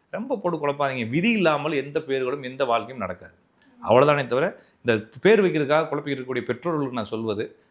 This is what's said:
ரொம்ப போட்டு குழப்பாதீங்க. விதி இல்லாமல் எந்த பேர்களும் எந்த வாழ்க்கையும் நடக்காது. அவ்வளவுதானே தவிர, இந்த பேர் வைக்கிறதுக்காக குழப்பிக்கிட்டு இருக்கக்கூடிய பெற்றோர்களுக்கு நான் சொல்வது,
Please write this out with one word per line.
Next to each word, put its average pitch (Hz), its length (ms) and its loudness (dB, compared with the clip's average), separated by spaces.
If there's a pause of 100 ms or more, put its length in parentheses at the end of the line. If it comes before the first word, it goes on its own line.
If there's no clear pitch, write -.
ரொம்ப 233 280 -6
போட்டு 165 300 -2
குழப்பாதீங்க. 135 420 -2
விதி 170 200 0
இல்லாமல் 160 420 2
எந்த 143 300 -4
பேர்களும் 135 420 -4
எந்த 131 220 -4
வாழ்க்கையும் 117 340 -2
நடக்காது. 92 340 -10 (560)
அவ்வளவுதானே 139 360 6
தவிர, 131 340 -2 (260)
இந்த 113 220 0 (140)
பேர் 214 220 6
வைக்கிறதுக்காக 151 440 2
குழப்பிக்கிட்டு 143 320 -4
இருக்கக்கூடிய 127 220 -4
பெற்றோர்களுக்கு 135 540 -4
நான் 117 80 -4
சொல்வது, 110 520 -4 (160)